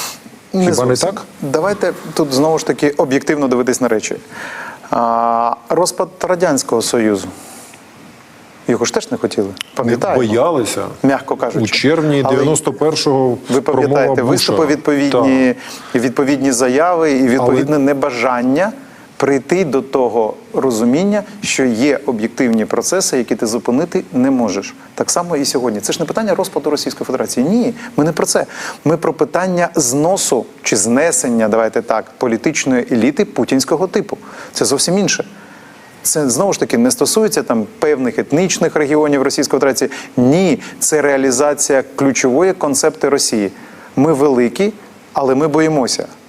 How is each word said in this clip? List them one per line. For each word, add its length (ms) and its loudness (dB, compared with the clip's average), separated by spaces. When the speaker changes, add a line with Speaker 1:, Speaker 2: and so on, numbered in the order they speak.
Speaker 1:
Не 60 0
Speaker 2:
Хіба 260 2
не 100 2
Speaker 1:
зовсім. 140 0
Speaker 2:
так? 140 -8
Speaker 1:
Давайте 520 0
тут 200 0
знову 260 2
ж 60 -6
таки 240 0
об'єктивно 580 0
дивитись 340 0
на 60 0
речі. 280 -2
А, 680 0
розпад 400 0
Радянського 600 0
Союзу. 460 0
Його 160 0
ж 80 -4
теж 180 -4
не 60 -4
хотіли. 300 -2
Пам'ятаємо. 420 0
Speaker 2:
Боялися. 680 0
Speaker 1:
М'яко 320 0
кажучи. 280 -2
Speaker 2:
У 40 0
червні 580 2
Speaker 1:
Але 100 2
Speaker 2:
дев'яносто 380 0
першого 640 2
Speaker 1:
ви 120 2
пам'ятаєте 520 2
Speaker 2:
промова 180 2
Speaker 1:
виступи 260 2
Speaker 2:
Буша. 160 2
Speaker 1:
відповідні, 840 2
Speaker 2:
Так. 80 2
Speaker 1:
відповідні 500 0
заяви 600 2
і 160 2
відповідне 480 2
Speaker 2:
Але 100 2
Speaker 1:
небажання 840 0
прийти 480 2
до 160 0
того 520 0
розуміння, 680 0
що 240 -2
є 400 2
об'єктивні 600 0
процеси, 520 -2
які 180 -2
ти 100 -4
зупинити 580 -2
не 180 2
можеш. 440 -2
Так 160 -4
само 240 -2
і 100 0
сьогодні. 340 -2
Це 140 -4
ж 60 -6
не 60 -2
питання 300 -2
розпаду 340 -2
Російської 360 -4
Федерації. 440 -2
Ні, 240 2
ми 60 2
не 80 2
про 140 -6
це. 200 -2
Ми 120 2
про 160 -2
питання 600 0
зносу 720 0
чи 140 0
знесення, 680 0
давайте 340 0
так, 240 -2
політичної 720 0
еліти 340 2
путінського 600 0
типу. 300 -4
Це 120 0
зовсім 320 0
інше. 280 0
Це, 280 0
знову 240 2
ж 60 -4
таки, 180 0
не 140 4
стосується 520 0
там 220 -2
певних 400 0
етнічних 560 0
регіонів 460 2
Російської 380 0
Федерації. 320 0
Ні, 420 4
це 220 0
реалізація 840 2
ключової 580 2
концепти 560 0
Росії. 420 0
Ми 180 4
великі, 600 2
але 220 2
ми 120 2
боїмося. 580 0